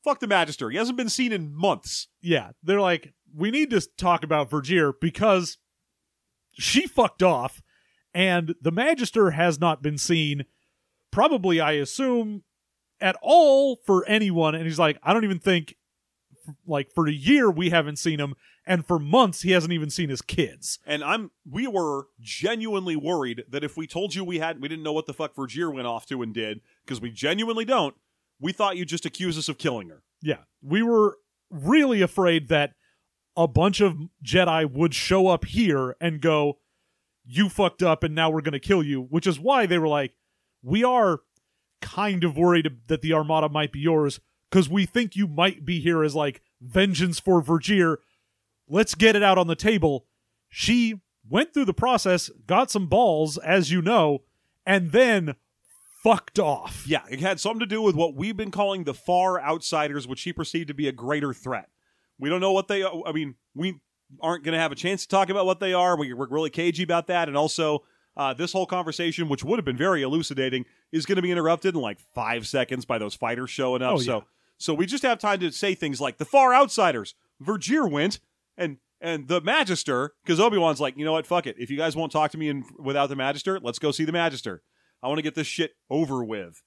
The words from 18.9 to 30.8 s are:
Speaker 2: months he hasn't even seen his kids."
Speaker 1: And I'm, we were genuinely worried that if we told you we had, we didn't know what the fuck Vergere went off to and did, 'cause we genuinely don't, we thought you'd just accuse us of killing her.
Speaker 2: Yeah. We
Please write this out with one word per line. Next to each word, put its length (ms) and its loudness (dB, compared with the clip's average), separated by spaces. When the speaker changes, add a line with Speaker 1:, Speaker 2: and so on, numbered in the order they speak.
Speaker 2:
months 440 2
he 80 0
hasn't 220 4
even 180 -4
seen 180 -4
his 140 -6
kids." 640 -6
Speaker 1:
And 180 -6
I'm, 260 -4
we 180 -6
were 400 -2
genuinely 760 -4
worried 540 -4
that 140 -6
if 120 -10
we 100 -8
told 280 -6
you 100 -6
we 140 -6
had, 240 -6
we 60 -8
didn't 160 -10
know 100 -4
what 120 -4
the 80 -12
fuck 200 -8
Vergere 360 -6
went 160 -8
off 200 -8
to 160 -8
and 100 -8
did, 280 -6
'cause 140 -10
we 100 -10
genuinely 560 -4
don't, 280 0
we 120 -4
thought 260 -2
you'd 100 -6
just 180 -6
accuse 300 -4
us 140 -6
of 80 -8
killing 320 -4
her. 120 -20
Speaker 2:
Yeah. 160 -4
We 200 0